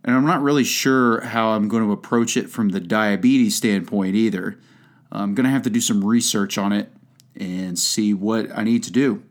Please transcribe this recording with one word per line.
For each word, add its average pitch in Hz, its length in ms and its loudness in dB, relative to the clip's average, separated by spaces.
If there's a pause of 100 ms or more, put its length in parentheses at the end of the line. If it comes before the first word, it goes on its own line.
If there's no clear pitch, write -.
And 123 120 0
I'm 135 100 4
not 156 180 2
really 143 220 2
sure 123 560 2
how 113 300 0
I'm 107 180 0
gonna 110 220 0
approach 117 440 0
it 123 140 -2
from 107 200 -2
the 95 120 -2
diabetes 107 760 2
standpoint 98 600 -2
either. 101 420 -2 (540)
I'm 101 200 -4
gonna 131 160 0
have 135 140 0
to 120 60 -2
do 113 100 0
some 104 240 0
research 107 540 0
on 101 160 -2
it - 180 -4 (460)
and 92 420 -6
see 104 340 0
what 107 400 -2
I 107 120 -4
need 113 180 2
to - 80 -12
do. 123 400 0